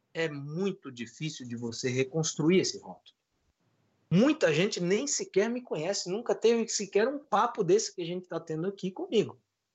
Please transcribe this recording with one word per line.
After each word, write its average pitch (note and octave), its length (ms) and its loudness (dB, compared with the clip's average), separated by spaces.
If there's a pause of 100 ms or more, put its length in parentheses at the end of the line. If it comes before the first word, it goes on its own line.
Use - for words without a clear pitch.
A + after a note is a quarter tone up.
(140)
é E3 140 -2
muito D3+ 640 -6
difícil B2 560 -10
de A#2+ 80 -8
você A#2+ 340 -6
reconstruir D#3 680 2
esse - 180 -2
rótulo. - 380 -20 (920)
Muita G3 440 4
gente F#3+ 260 0
nem G3+ 280 0
sequer G#3 420 0
me B3 120 -4
conhece, F#3 480 -4
nunca G#3 260 -2
teve A3+ 320 4
sequer G#3 400 0
um C#4+ 120 -2
papo A3 440 0
desse F#3 320 2
que F#3 60 -8
a E3 40 -4
gente F3+ 220 -6
tá E3+ 120 -4
tendo D#3+ 280 -4
aqui F#3+ 240 -6
comigo. A#3+ 460 0 (380)